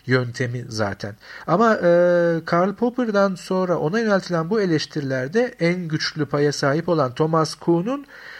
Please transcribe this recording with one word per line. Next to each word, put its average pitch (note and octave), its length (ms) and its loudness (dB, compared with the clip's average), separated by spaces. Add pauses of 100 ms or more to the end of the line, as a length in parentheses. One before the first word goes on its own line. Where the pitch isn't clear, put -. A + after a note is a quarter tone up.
yöntemi B2 640 -2
zaten. G#2 460 -4 (320)
Ama, G#3+ 280 4
e, F3 680 4
Karl F3+ 280 2
Popper'dan G#3 640 0
sonra F#3 420 -2
ona D#3 220 0
yöneltilen F3+ 500 0
bu A3 120 0
eleştirilerde D#3 1000 -2
en E3+ 280 0
güçlü D3+ 380 -4
paya D3 260 2
sahip D3+ 380 -2
olan C#3 260 0
Thomas D#3+ 400 0
Kuhn'un G#3 500 0 (340)